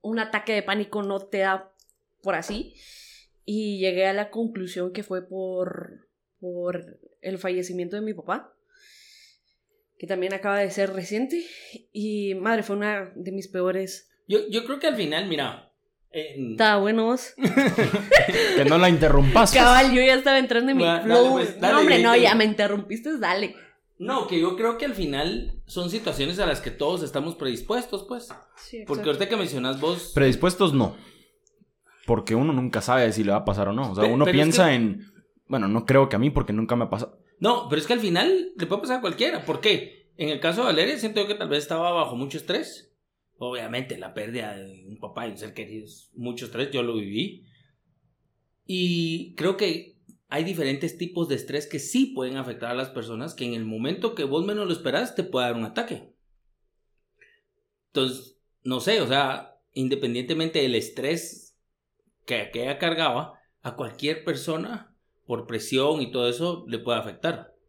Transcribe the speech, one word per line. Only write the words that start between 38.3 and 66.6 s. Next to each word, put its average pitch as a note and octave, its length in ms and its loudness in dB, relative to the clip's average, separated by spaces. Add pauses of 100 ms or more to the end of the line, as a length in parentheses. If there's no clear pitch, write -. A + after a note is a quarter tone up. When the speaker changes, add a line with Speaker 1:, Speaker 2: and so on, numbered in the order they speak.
Speaker 2:
le E3+ 100 -4
puede G3+ 160 -2
pasar B3+ 160 -2
a - 20 -4
cualquiera. - 440 -2
¿Por - 160 -4
qué? - 560 -2
En D#3 120 -4
el C#3 100 -4
caso E3+ 220 -2
de B3+ 80 0
Valeria, F#3+ 300 0
siento G#3+ 240 -4
yo G3+ 40 -2
que G3+ 80 -4
tal F#3+ 140 -8
vez C#3+ 160 -2
estaba E3 260 -2
bajo D#3+ 240 0
mucho C#3 240 -6
estrés. - 540 -8 (460)
Obviamente, B2 600 -8
la - 160 -16
pérdida G#2+ 420 -8
de F#2+ 300 -18
un G#2 140 -20
papá A#2 260 -12
y G#2+ 60 -10
un G2 60 -16
ser G#2+ 160 -14
querido G#2+ 320 -14
es - 280 -20
mucho A#2+ 320 -10
estrés. A#2+ 240 -6
Yo B2 120 -2
lo A#2+ 120 -2
viví. G#2+ 520 -6 (1200)
Y F3 680 -2
creo F#3 220 -2
que - 400 -6 (320)
hay D3+ 160 -4
diferentes D#3+ 540 -4
tipos F3 300 -4
de C#3 60 0
estrés C#3+ 320 -6
que D#3 120 -8
sí B3+ 360 0
pueden C3 220 -6
afectar A#2+ 340 -8
a A#2+ 40 -4
las C3 160 -6
personas, A2+ 440 -10
que C3 100 -8
en A#2+ 100 -4
el A2+ 100 -6
momento A#2 500 -4
que D3+ 100 -6
vos D3 200 -2
menos G#3 220 -4
lo F3 60 -4
esperás, E3 420 -4
te - 100 -4
puede B2 220 -2
dar A#2 100 -2
un A2+ 80 -4
ataque. - 480 -8 (1800)
Entonces, - 480 -4 (260)
no B2+ 180 -4
sé, G#3 200 0
o C3+ 60 -2
sea, C3 500 -2 (160)
independientemente C3 880 -2
del B2+ 120 0
estrés - 840 -6 (720)
que, A2 260 -6
que A#2+ 100 -6
ella C#3 160 -6
cargaba, D#3+ 640 -4 (220)
a B2 140 -12
cualquier C#3+ 480 -8
persona, E3 680 -8 (320)
por A#2+ 200 -6
presión C3 560 0
y - 80 -8
todo B2 180 -2
eso, E3 400 -6